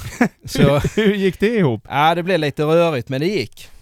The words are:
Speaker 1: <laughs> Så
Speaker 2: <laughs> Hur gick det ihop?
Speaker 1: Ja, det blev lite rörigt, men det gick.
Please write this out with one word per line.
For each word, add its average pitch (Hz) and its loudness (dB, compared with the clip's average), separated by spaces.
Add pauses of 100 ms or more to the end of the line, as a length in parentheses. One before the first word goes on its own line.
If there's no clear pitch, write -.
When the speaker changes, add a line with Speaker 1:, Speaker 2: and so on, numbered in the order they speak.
(200)
Speaker 1:
<laughs> - -2
Så 143 2
Speaker 2:
<laughs> - -4
Hur 208 2
gick 190 -2
det 226 0
ihop? 131 0
Speaker 1:
Ja, 156 2
det 175 -2
blev 175 0
lite 151 -2
rörigt, 160 2
men 131 -4
det 160 -2
gick. 156 -6 (140)